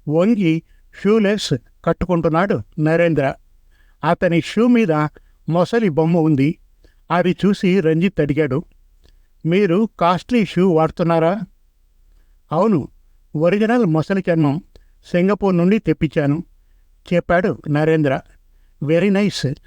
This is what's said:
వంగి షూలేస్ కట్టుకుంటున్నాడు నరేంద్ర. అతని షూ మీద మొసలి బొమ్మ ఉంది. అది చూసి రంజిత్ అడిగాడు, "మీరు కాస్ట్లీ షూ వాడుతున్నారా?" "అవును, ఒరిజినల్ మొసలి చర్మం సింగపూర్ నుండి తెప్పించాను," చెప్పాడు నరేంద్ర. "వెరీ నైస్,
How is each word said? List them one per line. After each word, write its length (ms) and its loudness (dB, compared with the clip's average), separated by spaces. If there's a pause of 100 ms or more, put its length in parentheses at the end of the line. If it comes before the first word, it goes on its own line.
వంగి 540 0 (400)
షూలేస్ 500 0 (320)
కట్టుకుంటున్నాడు 760 0 (180)
నరేంద్ర. 540 0 (680)
అతని 380 0
షూ 260 0
మీద 240 2 (580)
మొసలి 400 0
బొమ్మ 280 0
ఉంది. 400 0 (540)
అది 240 0 (100)
చూసి 340 0
రంజిత్ 420 0
అడిగాడు, 420 -2 (800)
"మీరు 440 0 (100)
కాస్ట్లీ 460 0
షూ 240 0
వాడుతున్నారా?" 680 0 (1120)
"అవును, 360 0 (480)
ఒరిజినల్ 500 2
మొసలి 460 -2
చర్మం 300 0 (500)
సింగపూర్ 460 0
నుండి 220 2
తెప్పించాను," 640 -2 (720)
చెప్పాడు 560 0
నరేంద్ర. 500 0 (640)
"వెరీ 260 0
నైస్, 440 -2 (140)